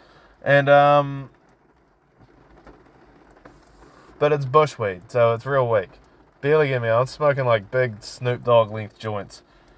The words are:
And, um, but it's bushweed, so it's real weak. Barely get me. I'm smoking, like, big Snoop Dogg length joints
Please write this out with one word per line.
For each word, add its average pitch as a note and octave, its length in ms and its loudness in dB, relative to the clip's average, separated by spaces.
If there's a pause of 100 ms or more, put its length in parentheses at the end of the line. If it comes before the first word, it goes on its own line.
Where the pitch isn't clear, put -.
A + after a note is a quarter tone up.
(420)
And, C#3 260 2
um, C#3+ 640 2 (3000)
but D3 140 0
it's C#3+ 120 -2
bushweed, B2 640 -2
so A#2 240 2
it's A2+ 140 -8
real C3 240 0
weak. G#2 200 -2 (500)
Barely D3+ 280 0
get B2+ 140 -4
me. A#2 60 -4
I'm A#2 180 0
smoking, C#3 400 -2
like, A2 240 -2
big B2 320 -4
Snoop B2 400 -8
Dogg A#2 300 2
length G#2+ 260 -12
joints G#2+ 440 -12 (360)